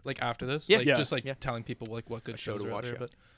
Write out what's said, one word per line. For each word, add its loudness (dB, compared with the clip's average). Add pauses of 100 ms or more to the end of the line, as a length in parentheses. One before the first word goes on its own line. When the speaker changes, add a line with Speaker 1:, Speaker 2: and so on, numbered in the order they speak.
Speaker 1:
like, -4
after -2
this, -2
Speaker 2:
Yeah. 10
Speaker 1:
like, 2
Speaker 3:
Yeah. 8
Speaker 1:
just, 4
like, 0
Speaker 2:
Yeah. -6
Speaker 1:
telling -4
people, -6
like, -8
what -8
good -8
Speaker 2:
A -10
show -4
Speaker 1:
shows -4
Speaker 2:
to -4
Speaker 1:
are -4
out -2
Speaker 2:
watch, -4
Speaker 1:
there. -6
Speaker 2:
yeah. -8
Speaker 1:
But -8 (280)